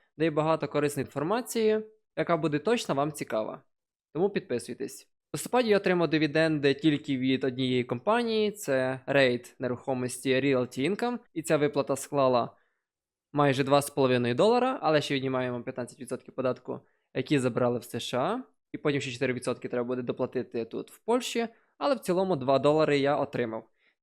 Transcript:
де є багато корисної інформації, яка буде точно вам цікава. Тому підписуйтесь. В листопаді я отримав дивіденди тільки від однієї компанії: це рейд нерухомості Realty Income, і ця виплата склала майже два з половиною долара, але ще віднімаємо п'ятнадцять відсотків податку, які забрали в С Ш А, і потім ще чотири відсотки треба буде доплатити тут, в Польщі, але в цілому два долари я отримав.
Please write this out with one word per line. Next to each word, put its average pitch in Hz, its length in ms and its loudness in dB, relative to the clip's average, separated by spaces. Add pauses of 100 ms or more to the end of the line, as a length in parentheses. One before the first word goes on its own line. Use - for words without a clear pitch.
(180)
де 151 60 0
є 165 80 2
багато 156 360 0
корисної 143 380 -2
інформації, 214 760 0 (340)
яка 160 220 0
буде 151 220 0
точно 214 360 -2
вам 147 160 0
цікава. - 500 -6 (520)
Тому 190 160 0
підписуйтесь. 120 760 -6
В - 40 -20 (260)
листопаді 233 360 0
я 202 80 6
отримав 180 320 2
дивіденди 151 640 2
тільки 143 440 0
від 131 260 0
однієї 127 400 0
компанії: 214 680 0
це 131 540 -2
рейд 131 540 2
нерухомості 127 760 -2
Realty 131 560 0
Income, 240 260 -4 (160)
і 160 80 -6
ця 156 160 2
виплата 143 380 0
склала 131 560 0 (840)
майже 143 300 2
два 139 180 4
з 139 80 -4
половиною 123 460 2
долара, 247 460 2
але 151 200 4
ще 143 140 -2
віднімаємо 127 480 -2
п'ятнадцять 123 360 -10
відсотків 123 360 -10
податку, 127 440 -4 (340)
які 139 260 0
забрали 123 400 0
в - 40 -10
С - 160 -10
Ш - 180 -6
А, 202 260 -2 (280)
і 143 60 -8
потім 143 240 -2
ще 135 100 -6
чотири 127 220 -2
відсотки 123 340 -6
треба 123 200 -4
буде 127 140 -4
доплатити 123 640 -4
тут, 113 260 -10
в - 60 -20
Польщі, 233 500 -2 (300)
але 285 180 0
в 220 40 -4
цілому 185 360 0
два 135 240 2
долари 147 400 4
я 139 160 2
отримав. 120 540 -4 (340)